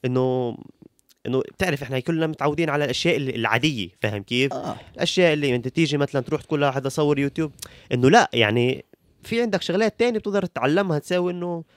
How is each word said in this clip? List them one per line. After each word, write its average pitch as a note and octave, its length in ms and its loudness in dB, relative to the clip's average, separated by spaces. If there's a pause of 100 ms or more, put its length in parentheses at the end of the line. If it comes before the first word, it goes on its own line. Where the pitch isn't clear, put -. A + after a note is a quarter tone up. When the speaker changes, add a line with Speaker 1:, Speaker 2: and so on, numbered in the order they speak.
Speaker 1:
إنه، B2+ 520 0 (680)
إنه B2+ 140 0
بتعرف D3+ 440 -4
إحنا C3 160 -4
كلنا D#3+ 280 -2
متعودين D3+ 420 0
على D3 160 0
الأشياء C3+ 320 0
ال-، C3+ 180 -4
العادية، A2+ 540 0 (120)
فاهم G#2 220 -4
كيف؟ C3 300 0
Speaker 2:
آه. C3+ 220 -6 (200)
Speaker 1:
الأشياء E3+ 380 2
اللي C#3+ 220 0
أنت A#2+ 120 -4
تيجي D3 300 0
مثلًا C#3+ 240 0
تروح C#3+ 200 -4
تقول D3+ 200 -2
لواحد C3+ 240 0
أصور D3 340 2
يوتيوب، C#3+ 320 -2 (400)
إنه B2+ 180 6
لا، G#3 240 8
يعني A#2+ 520 2 (380)
في A#3 180 -2
عندك G3 200 -2
شغلات G3+ 380 -2
تانية A3+ 200 0
بتقدر G3 260 -2
تتعلمها D#3 540 0
تساوي F3+ 320 -2
إنه F3 320 -6 (140)